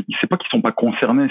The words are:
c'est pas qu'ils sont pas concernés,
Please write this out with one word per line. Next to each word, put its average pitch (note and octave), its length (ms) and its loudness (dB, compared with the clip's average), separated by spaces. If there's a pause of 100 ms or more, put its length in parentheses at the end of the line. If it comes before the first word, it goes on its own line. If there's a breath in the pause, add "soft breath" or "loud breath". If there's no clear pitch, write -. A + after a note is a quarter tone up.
(180)
c'est - 80 0
pas - 80 0
qu'ils - 140 -6
sont G#3+ 100 0
pas A3 140 0
concernés, A3 580 2